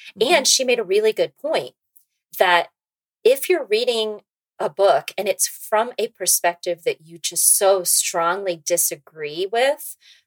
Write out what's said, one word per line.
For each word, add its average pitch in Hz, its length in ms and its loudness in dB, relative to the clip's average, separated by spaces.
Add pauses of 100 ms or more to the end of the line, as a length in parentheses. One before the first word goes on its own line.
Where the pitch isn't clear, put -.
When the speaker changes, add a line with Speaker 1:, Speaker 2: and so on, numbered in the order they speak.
(180)
Speaker 1:
Mm-hmm. 247 160 2
Speaker 2:
And 277 140 4
she - 160 2
made 240 160 0
a 220 40 -4
really 214 300 0
good 160 240 -2
point 226 360 -4 (640)
that 180 320 4 (540)
if 254 260 2
you're 330 160 2
reading 220 560 -2 (380)
a 180 100 -2
book 160 480 2
and 208 100 -4
it's - 200 -2
from 226 500 -2
a 220 100 -4
perspective 175 760 -2
that - 220 -4
you 165 120 -20
just - 400 0
so 190 260 4
strongly 175 800 -2
disagree 160 880 -4
with, 269 440 -2 (320)